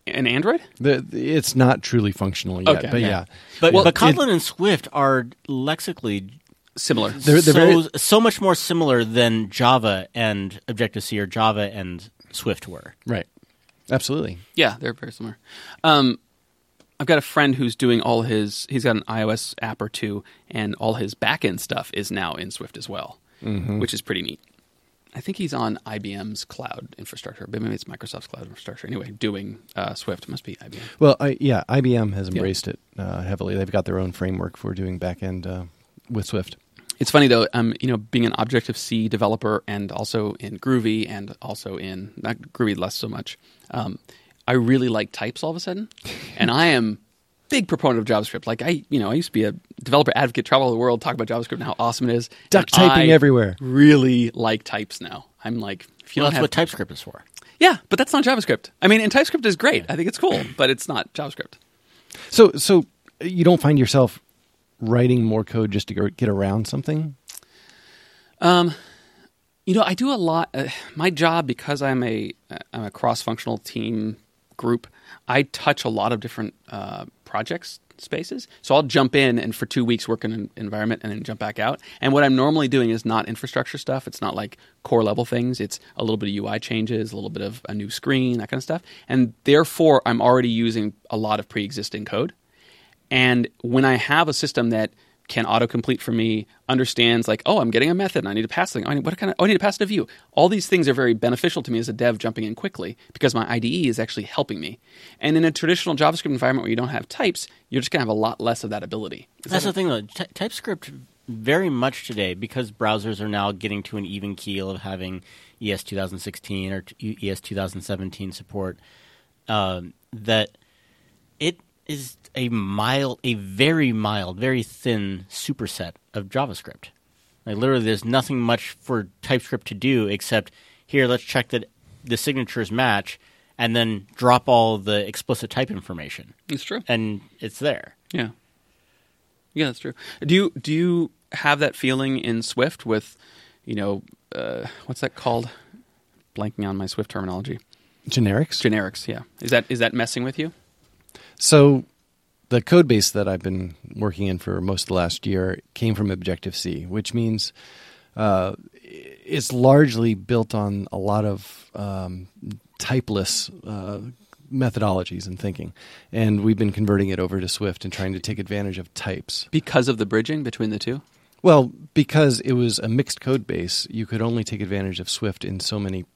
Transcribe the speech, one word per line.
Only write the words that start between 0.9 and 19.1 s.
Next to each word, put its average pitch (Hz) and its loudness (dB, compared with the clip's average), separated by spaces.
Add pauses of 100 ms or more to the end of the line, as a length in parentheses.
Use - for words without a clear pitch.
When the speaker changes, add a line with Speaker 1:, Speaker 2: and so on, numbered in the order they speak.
Speaker 2:
the, - -6
it's - 0
not 127 4
truly 104 2
functional 92 -4
yet, 139 6
Speaker 1:
Okay. - -6
Speaker 2:
but 120 2
Speaker 3:
Yeah. 110 2
Speaker 2:
yeah. 95 -2 (360)
Speaker 3:
But, 165 8
Speaker 1:
Well, 190 8
Speaker 3:
but 170 6
Kotlin 254 6
Speaker 2:
it 214 4
Speaker 3:
and 165 2
Swift - 0
are 135 2 (200)
lexically 127 -4 (500)
Speaker 1:
Similar. 110 0
Speaker 2:
They're, 143 6
they're 151 8
Speaker 3:
so, 165 8
Speaker 2:
very 156 -2 (100)
Speaker 3:
so 214 6
much 226 4
more 190 4
similar 147 2
than 113 2
Java 110 2
and 101 -2 (120)
Objective-C 110 -4
or 101 -2
Java 107 2
and 90 -10 (220)
Swift - -6
were. - -16 (100)
Speaker 2:
Right. 110 -4 (640)
Absolutely. 131 -2 (180)
Speaker 1:
Yeah, 120 4
they're 120 -6
very - -16
similar. 110 -14 (460)
Um, 143 4 (800)
I've 139 -6
got 160 6
a 143 2
friend 143 2
who's 123 -2
doing 120 4
all 117 2
his, 107 -2
he's 127 -2
got 117 2
an 107 -4
I 113 -2